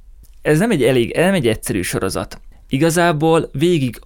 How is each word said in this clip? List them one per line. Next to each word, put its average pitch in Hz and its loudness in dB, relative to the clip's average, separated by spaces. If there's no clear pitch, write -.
ez 151 2
nem 233 2
egy 143 0
elég, 123 2
nem 180 2
egy 156 0
egyszerű 107 -2
sorozat. - -6
Igazából 160 0
végig 143 0